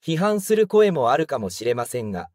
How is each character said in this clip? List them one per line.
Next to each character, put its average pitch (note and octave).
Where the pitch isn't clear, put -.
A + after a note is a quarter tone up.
批 D#3+
判 G#3
す G#3+
る G#3+
声 G#3
も B2+
あ C3+
る D#3
か C3
も G2
し G#2+
れ A#2+
ま A#2+
せ B2
ん G#2+
が F2+